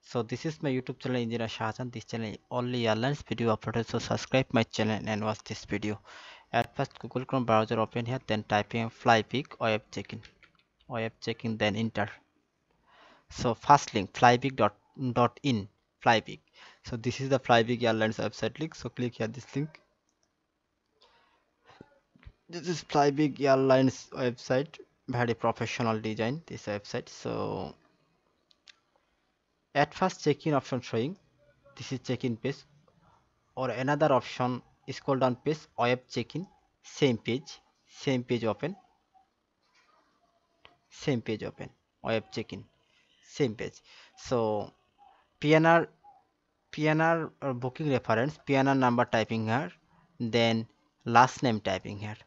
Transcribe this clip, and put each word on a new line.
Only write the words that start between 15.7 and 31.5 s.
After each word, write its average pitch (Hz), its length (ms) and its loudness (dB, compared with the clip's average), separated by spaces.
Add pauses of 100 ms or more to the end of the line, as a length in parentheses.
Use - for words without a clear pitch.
Flyvik. 110 380 2 (460)
So 123 100 -8
this 120 240 -4
is 135 80 -6
the 131 100 2
Flyvik 117 440 2
Airlines 110 340 2
website 110 420 -6
link. 156 160 -8
So - 140 -12
click 123 280 -6
here 113 100 -4
this 117 180 -10 (100)
link. 151 240 -4 (2750)
This 165 180 -10
is 170 160 -4
Flyvik 143 600 2
Airlines 135 680 4
website, 131 680 -2 (280)
very 120 280 0
professional 113 680 -2
design 110 460 -4
this - 180 -14
website. 107 460 -8
So 104 640 -6 (2000)
at 147 180 2
first - 320 -2
check-in 147 300 0
option 127 260 -2
showing, 120 380 -4 (580)